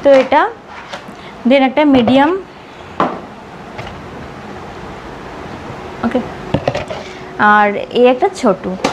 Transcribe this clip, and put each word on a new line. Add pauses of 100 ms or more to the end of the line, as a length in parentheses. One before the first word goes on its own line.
তো
এটা (960)
then
একটা
medium, (3500)
ওকে, (1200)
আর (180)
এই
একটা
ছোট (260)